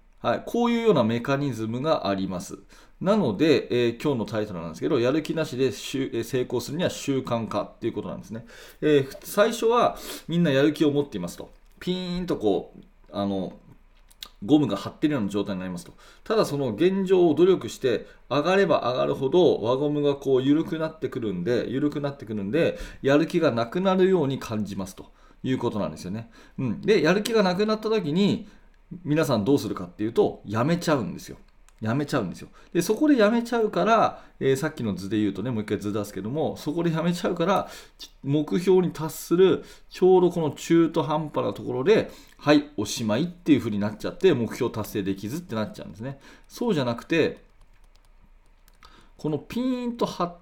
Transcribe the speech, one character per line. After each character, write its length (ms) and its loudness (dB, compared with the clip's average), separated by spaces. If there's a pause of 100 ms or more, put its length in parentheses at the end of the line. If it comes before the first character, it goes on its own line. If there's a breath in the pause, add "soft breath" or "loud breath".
(180)
は 200 0
い。 60 -10
こ 220 0
う 60 2
い 80 2
う 20 0
よ 120 6
う 20 -
な 80 4
メ 180 0
カ 160 0
ニ 160 -2
ズ 140 -6
ム 160 -6
が 240 0
あ 80 0
り 120 -4
ま 140 -6
す。 160 -14 (420 soft breath)
な 180 2
の 200 0
で、 300 4 (220)
え 0 -
ー、 120 -6
今 120 0
日 80 -2
の 40 -4
タ 160 -4
イ 60 -4
ト 60 -12
ル 60 -10
な 60 -10
ん 40 -10
で 60 -12
す 60 -16
け 80 -2
ど、 100 2
や 120 2
る 100 0
気 140 -6
な 100 -2
し 100 -8
で 160 0
し 280 -10
ゅ-、 160 -4
え 60 -2
ー、 20 -8
成 180 -2
功 200 -4
す 100 -12
る 60 -6
に 60 0
は 60 0
習 300 -2
慣 280 -4
化 140 -4
っ 160 -14
て 80 -8
い 60 -2
う 20 -18
こ 80 -6
と 80 -10
な 60 -10
ん 60 -12
で 40 -20
す 60 -18
ね。 160 -12 (340 loud breath)
え 200 6
ー、 20 -4
ふ-、 180 -10
最 300 2
初 160 -2
は 320 2 (280 loud breath)
み 100 -2
ん 60 4
な 60 4
や 140 4
る 100 4
気 120 0
を 60 4
持 120 0
っ 40 -8
て 120 -10
い 20 -6
ま 60 -6
す 100 -14
と。 140 -16 (280)
ピ 120 -4
ー 320 -4
ン 20 -6
と 120 -2
こ 380 0
う、 60 -20 (300)
あ 120 -4
の、 300 -4 (880)
ゴ 160 6
ム 80 2
が 100 -2
張 120 -8
っ 40 -10
て 140 -2
る 60 0
よ 80 -2
う 20 0
な 60 -2
状 140 -2
態 120 -4
に 60 -8
な 40 -8
り 60 -8
ま 80 -8
す 60 -16
と。 80 -20 (300 soft breath)
た 120 -2
だ 100 4
そ 120 -4
の 160 -2
現 320 2
状 240 6
を 40 4
努 120 6
力 240 2
し 100 -12
て 260 0 (240 loud breath)
上 140 0
が 120 2
れ 120 4
ば 140 2 (100)
上 20 -4
が 120 0
る 100 0
ほ 140 -2
ど 300 4
輪 180 0
ゴ 120 0
ム 140 0
が 120 2
こ 220 2
う 60 2
緩 220 4
く 120 -4
な 120 -4
っ 100 -16
て 100 -4
く 100 -8
る 140 -2
ん 100 -4
で、 260 0
緩 200 0
く 100 -4
な 120 -4
っ 60 -16
て 80 -16
く 100 -8
る 80 -4
ん 80 -4
で、 260 0 (240 loud breath)
や 160 4
る 80 2
気 140 -2
が 120 4
な 140 -2
く 160 -4
な 140 2
る 120 4
よ 160 2
う 40 0
に 100 -4
感 260 -6
じ 120 -8
ま 100 -8
す 100 -16
と 160 -20 (300 soft breath)
い 120 -4
う 40 0
こ 140 -2
と 80 -6
な 80 -2
ん 40 -8
で 60 -14
す 80 -14
よ 60 -8
ね。 180 -10 (300 loud breath)
う 40 -4
ん。 180 -4
で、 200 4
や 120 4
る 100 0
気 100 -2
が 80 6
な 140 2
く 100 0
な 120 0
っ 20 -16
た 100 -4
時 240 0
に、 340 2 (560 loud breath)
皆 220 2
さ 100 2
ん 100 0
ど 100 4
う 20 4
す 100 -6
る 60 -6
か 120 -8
っ 20 -12
て 160 -8
い 40 0
う 60 -6
と、 320 0
や 180 -2
め 140 2
ち 140 -2
ゃ 40 4
う 80 -2
ん 100 -6
で 60 -12
す 100 -16
よ。 80 -16 (440)
や 120 -2
め 120 -2
ち 80 -6
ゃ 60 0
う 40 -2
ん 60 -6
で 80 -12
す 40 -18
よ。 60 -16 (240 soft breath)
で、 100 0
そ 140 0
こ 140 4
で 80 6
や 120 6
め 140 2
ち 100 -6
ゃ 80 2
う 80 2
か 140 -2
ら、 400 2 (160 loud breath)
え 140 2
ー、 20 4
さ 120 -2
っ 80 -6
き 80 -8
の 120 -2
図 140 -8
で 100 0
言 120 2
う 20 -12
と 100 -6
ね、 80 -4
も 80 -2
う 40 -4
一 20 -10
回 120 -2
図 140 -4
出 140 -4
す 80 -12
け 80 -8
ど 80 -8
も、 260 -2
そ 160 -6
こ 120 -2
で 80 2
や 120 -2
め 100 2
ち 120 -4
ゃ 40 0
う 60 -2
か 100 -2
ら、 220 0 (560 loud breath)
目 360 0
標 200 4
に 140 0
達 240 -8
す 180 -2
る、 300 6 (240 loud breath)
ち 120 -12
ょ 180 8
う 20 6
ど 100 4
こ 80 -4
の 120 0
中 380 2
途 140 -2
半 260 -4
端 140 -2
な 80 -2
と 120 -12
こ 100 -6
ろ 100 -2
で、 280 4 (260 loud breath)
は 160 4
い、 240 4
お 80 -2
し 180 -6
ま 140 0
い 60 0
っ 40 -2
て 240 -4
い 60 8
う 20 0
風 120 -2
に 80 -2
な 100 0
っ 80 -8
ち 100 -8
ゃ 40 -4
っ 60 -18
て、 160 6
目 180 0
標 220 -2
達 180 -8
成 120 -4
で 120 -2
き 120 -10
ず 120 -8
っ 20 -10
て 140 -14
な 80 -2
っ 100 -8
ち 80 -16
ゃ 40 -14
う 40 -16
ん 20 -16
で 60 -18
す 20 -18
ね。 180 -12 (300 loud breath)
そ 220 -4
う 40 2
じ 60 2
ゃ 60 -2
な 100 -2
く 80 -12
て、 400 0 (1700 soft breath)
こ 120 -6
の 80 -2
ピ 220 -8
ー 300 -2
ン 80 -8
と 80 0
張 180 -6
っ 180 -6